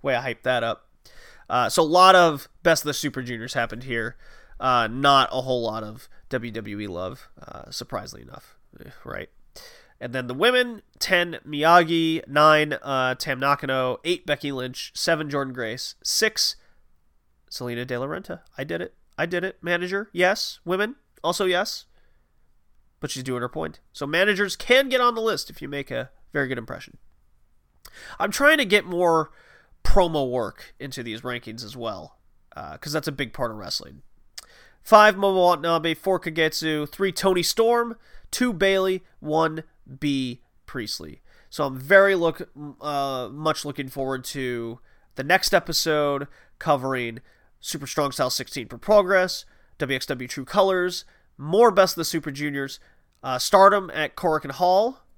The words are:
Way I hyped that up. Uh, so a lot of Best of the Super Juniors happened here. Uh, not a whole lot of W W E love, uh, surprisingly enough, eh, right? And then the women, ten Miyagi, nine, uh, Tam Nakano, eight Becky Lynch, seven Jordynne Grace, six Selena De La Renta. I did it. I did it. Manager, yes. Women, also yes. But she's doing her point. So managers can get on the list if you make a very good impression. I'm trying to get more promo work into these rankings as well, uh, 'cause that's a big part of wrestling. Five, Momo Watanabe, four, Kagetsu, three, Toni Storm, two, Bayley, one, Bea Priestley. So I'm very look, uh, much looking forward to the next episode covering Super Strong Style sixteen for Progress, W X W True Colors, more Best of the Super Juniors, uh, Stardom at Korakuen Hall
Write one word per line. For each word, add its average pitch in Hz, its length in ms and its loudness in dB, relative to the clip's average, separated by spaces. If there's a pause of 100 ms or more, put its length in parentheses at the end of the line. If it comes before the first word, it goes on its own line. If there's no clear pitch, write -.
Way 135 140 0
I 123 180 -4
hyped - 100 -14
that 123 200 0
up. - 240 -6 (640)
Uh, 120 200 2
so 170 140 2
a - 20 6
lot 180 300 8
of 165 320 4 (160)
Best 165 200 4
of - 40 -4
the 143 60 -4
Super 135 280 -6
Juniors 117 320 -10
happened 120 300 -4
here. 117 320 -6 (460)
Uh, 123 260 2
not 135 440 4
a 127 100 -2
whole 127 200 -2
lot 110 220 -6
of 107 240 -16 (220)
W 120 220 -6
W 104 280 -10
E 104 80 -8
love, 92 420 -10 (160)
uh, - 240 -18
surprisingly - 540 -12
enough, - 320 -20 (280)
eh, - 60 -18 (140)
right? - 260 -12 (720)
And 120 140 -12
then 127 140 -6
the 123 60 -8
women, 240 480 0 (180)
ten 175 460 0
Miyagi, 160 840 2
nine, 151 540 4
uh, 131 340 -2
Tam 131 240 -6
Nakano, 131 680 0
eight 170 200 -4
Becky 143 280 -6
Lynch, 127 420 -10
seven 156 340 -2
Jordynne 139 240 -4
Grace, 120 480 -8
six - 540 -2 (920)
Selena 123 360 -8
De 127 140 -6
La 135 80 -6
Renta. 170 320 -10 (180)
I 139 60 -8
did 165 180 -6
it. - 140 -12 (220)
I 160 80 -2
did 175 180 -4
it. 190 180 -8
Manager, 180 520 -4
yes. 180 520 0
Women, 202 300 -4 (280)
also 170 220 0
yes. 185 400 -2 (1160)
But 143 100 -8
she's 131 120 -10
doing 127 180 -4
her 123 80 -4
point. - 300 -8 (120)
So - 160 -8
managers 190 480 0
can 262 320 2
get 247 140 0
on 240 120 4
the 226 80 -6
list 220 280 -2
if - 120 -16
you 147 60 -12
make 139 240 -8
a 123 180 -6 (220)
very 139 160 -2
good 127 100 -6
impression. - 400 -14 (1200)
I'm 208 140 -2
trying 294 260 6
to 269 80 0
get 196 200 4
more 170 460 2 (520)
promo 160 460 6
work 120 500 -4
into 131 240 -10
these 117 180 -10
rankings 120 420 -10
as 107 120 -16
well, 104 420 -10 (380)
uh, 76 220 -12
'cause 147 160 -10
that's 156 140 -4
a 151 40 -4
big 135 220 -8
part 120 180 -6
of 107 60 -12
wrestling. - 440 -10 (800)
Five, 214 340 8
Momo 196 200 0
Watanabe, 165 580 2
four, 185 280 -2
Kagetsu, 156 680 -2
three, 190 220 -2
Toni 185 320 0
Storm, 233 540 0 (340)
two, 247 220 -2
Bayley, 190 500 0 (160)
one, 156 440 -2 (360)
Bea 135 420 -4 (240)
Priestley. 104 560 -10 (280)
So 147 160 -4
I'm 131 120 -6
very 196 380 6
look, 165 340 -2 (320)
uh, 139 500 -4
much 151 340 -2
looking 135 240 -8
forward 131 360 -6
to 120 540 -8 (360)
the - 80 -6
next 180 300 2
episode 147 760 0 (300)
covering 127 600 -2 (400)
Super 143 260 -10
Strong 139 280 -2
Style 127 160 -2
sixteen - 400 -8
for 120 80 -16
Progress, 190 640 2 (340)
W 135 180 -2
X 127 100 -6
W 127 240 -8
True 135 160 -10
Colors, 185 580 0 (340)
more 196 340 4
Best 185 220 4
of - 40 -8
the 160 80 -4
Super 156 260 -6
Juniors, 139 480 -8 (420)
uh, 127 160 -4
Stardom 196 560 6
at 151 220 -6
Korakuen 156 360 -2
Hall 190 540 2 (120)